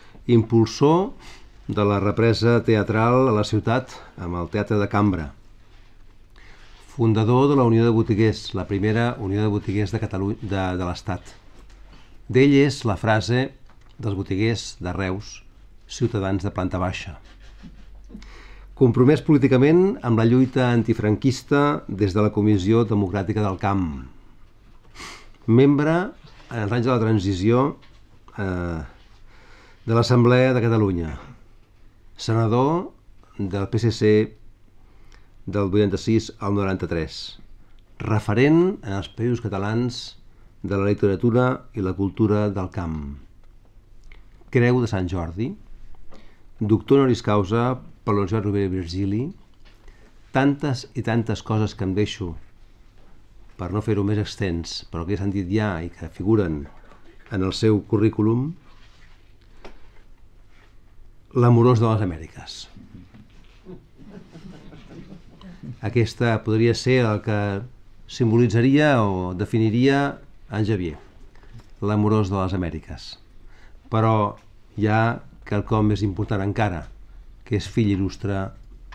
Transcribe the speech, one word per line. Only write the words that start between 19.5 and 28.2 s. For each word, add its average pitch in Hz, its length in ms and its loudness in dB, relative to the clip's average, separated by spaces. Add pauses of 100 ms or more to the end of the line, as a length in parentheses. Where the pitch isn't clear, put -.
amb 113 140 2
la 113 100 2
lluita 127 400 2
antifranquista 120 1200 0
des 98 260 -2
de 104 80 2
la 104 120 2
Comissió 107 520 2
Democràtica 101 600 -2
del 95 160 -4
Camp. 98 240 0 (1600)
Membre, 143 480 6 (560)
en 120 100 -6
els 104 140 -2
anys 120 100 0
de 131 60 0
la 120 100 2
transició, 107 600 2 (760)